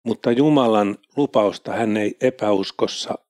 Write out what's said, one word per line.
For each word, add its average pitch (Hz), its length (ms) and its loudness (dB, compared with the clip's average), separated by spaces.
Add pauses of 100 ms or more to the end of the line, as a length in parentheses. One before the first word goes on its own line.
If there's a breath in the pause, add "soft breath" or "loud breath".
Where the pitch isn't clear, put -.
"Mutta 117 260 -2
Jumalan 117 680 2 (200)
lupausta 110 540 0
hän 107 260 -2
ei 107 240 -4
epäuskossa 107 920 -2 (140)